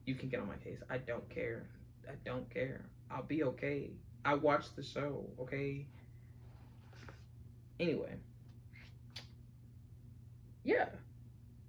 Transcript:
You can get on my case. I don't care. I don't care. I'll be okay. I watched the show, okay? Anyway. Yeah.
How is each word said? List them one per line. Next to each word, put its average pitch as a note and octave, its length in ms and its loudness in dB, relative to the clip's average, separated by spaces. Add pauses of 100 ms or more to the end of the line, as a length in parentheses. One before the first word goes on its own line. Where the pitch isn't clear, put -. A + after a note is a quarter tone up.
You C3 100 4
can B2+ 140 -2
get A#2 120 2
on G2+ 80 0
my - 80 -2
case. - 220 -6 (120)
I C3 80 2
don't A#2+ 320 0
care. A#2 380 0 (400)
I - 60 -6 (100)
don't B2 260 0
care. C3 340 0 (260)
I'll C3 120 -2
be D3 220 4
okay. C#3 460 2 (340)
I D3 100 10
watched C#3+ 420 8
the C#3 60 -4
show, C3+ 440 0 (140)
okay? C#3 460 0 (1900)
Anyway. E3 360 4 (2500)
Yeah. G4 240 8 (800)